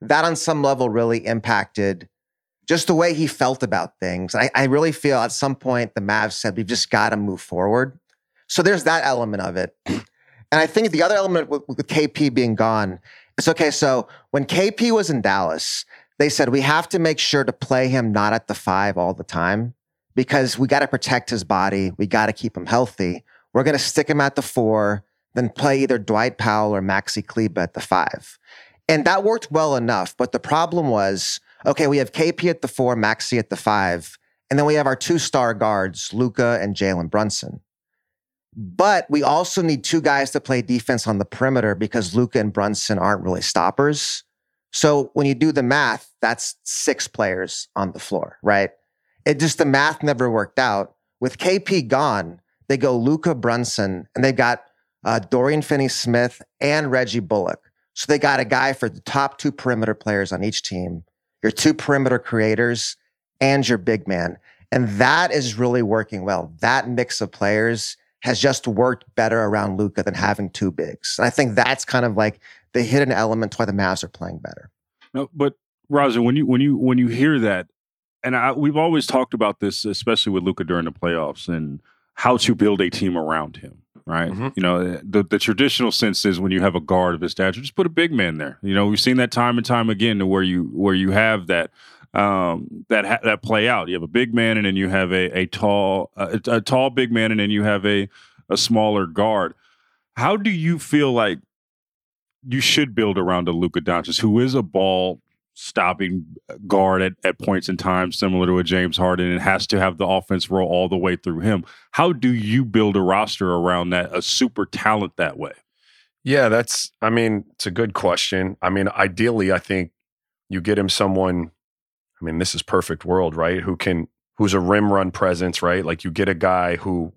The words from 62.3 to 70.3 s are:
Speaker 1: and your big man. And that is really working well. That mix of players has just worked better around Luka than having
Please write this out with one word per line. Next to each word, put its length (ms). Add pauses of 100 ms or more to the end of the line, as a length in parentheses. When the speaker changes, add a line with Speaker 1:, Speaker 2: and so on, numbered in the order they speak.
Speaker 1:
and 280
your 100
big 300
man. 300 (340)
And 160 (120)
that 320
is 260
really 240
working 420
well. 380
That 260
mix 320
of 120
players 640 (240)
has 180
just 280
worked 380 (100)
better 280
around 340
Luka 260
than 100
having 360